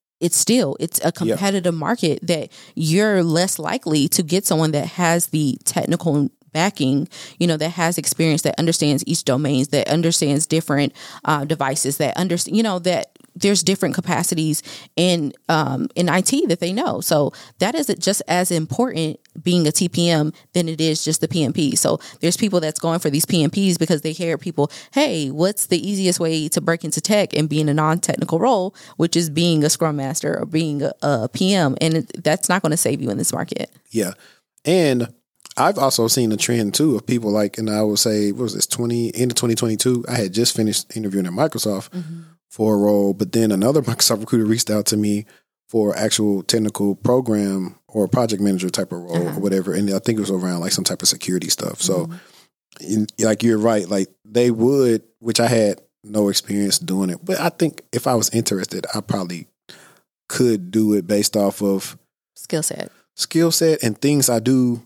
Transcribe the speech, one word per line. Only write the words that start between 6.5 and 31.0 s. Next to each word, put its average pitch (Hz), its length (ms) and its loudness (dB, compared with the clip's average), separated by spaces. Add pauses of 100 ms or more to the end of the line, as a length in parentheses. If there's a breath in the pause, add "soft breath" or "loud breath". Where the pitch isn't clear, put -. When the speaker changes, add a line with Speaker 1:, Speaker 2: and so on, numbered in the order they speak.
Speaker 1:
backing, 156 560 0 (300 loud breath)
you 175 100 2
know, 160 80 2
that 156 140 -2
has 170 280 0
experience, 156 440 0
that - 180 0
understands 151 480 2
each - 160 -2
domain, 135 480 0
that 139 160 0
understands 156 580 0
different, 151 460 0 (320 loud breath)
uh, 147 200 0
devices, 143 540 -2
that 139 180 -2
under-, 175 200 0 (100)
you 214 160 0
know, 202 160 -2
that 175 320 -2 (280)
there's 202 240 2
different 185 320 0
capacities 160 680 0 (340 loud breath)
in, 170 340 2 (200)
um, 135 440 0
in 180 140 0
I 180 140 2
T 294 240 0
that 175 140 0
they 180 120 -2
know. 240 300 -2
So 147 320 2 (240 loud breath)
that 208 160 0
is 311 140 -2 (100)
just 190 300 -2
as 180 220 0
important 165 720 -2 (220)
being 175 240 4
a 151 60 2
T - 180 0
P 170 180 0
M 151 240 2 (220 soft breath)
than 170 160 0
it 156 100 -6
is 156 240 0
just 156 160 -2
the 160 80 -2
P 165 160 0
M - 80 0
P. 147 240 0
So - 240 0 (200 loud breath)
there's 170 180 0
people 190 220 2
that's 156 200 -4
going 165 200 0
for 156 100 0
these 147 160 0
P 170 180 2
M 165 60 2
Ps 190 260 2
because 165 240 0
they 156 120 -6
hear 165 260 -4
people, 147 320 -2 (240 loud breath)
"Hey, 170 360 0
what's 175 360 -2
the 175 200 0
easiest 190 320 0
way 160 300 0
to - 140 -2
break 170 200 -2
into 156 200 -4
tech 208 340 0
and 156 100 2
be 147 140 0
in 151 80 2
a 143 60 2
non-technical 156 640 0
role, 202 360 2 (220 loud breath)
which 165 200 0
is 170 120 0
being 160 360 2
a 151 40 4
Scrum 156 280 0
Master 135 440 -4
or - 60 -6
being 156 340 -2
a, 143 120 -2 (100)